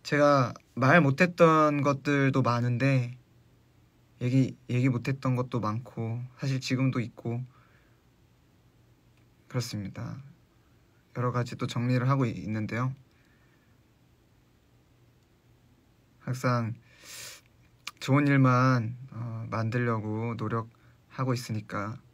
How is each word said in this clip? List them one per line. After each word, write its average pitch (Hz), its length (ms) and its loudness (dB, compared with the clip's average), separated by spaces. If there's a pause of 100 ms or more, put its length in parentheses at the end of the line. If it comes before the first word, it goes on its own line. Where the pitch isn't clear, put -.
제가 143 520 4 (200)
말 151 280 6
못했던 156 800 4
것들도 139 600 2
많은데 123 760 0 (1040)
얘기, 127 360 2 (120)
얘기 127 180 2
못했던 131 480 -2
것도 123 240 -4
많고 113 640 -6 (140)
사실 135 240 -4
지금도 131 400 -2
있고 120 420 -6 (2000)
그렇습니다. 113 760 -8 (920)
여러 123 160 -4
가지 123 240 -6
또 123 100 -6
정리를 127 400 -2
하고 135 180 2
있-, 110 120 -4
있는데요. 110 580 -6 (3250)
항상 123 560 -4 (1200)
좋은 143 280 4
일만, 127 680 4 (160)
어, 113 380 -10
만들려고 113 880 -2
노력하고 113 960 -6
있으니까 110 680 -6 (140)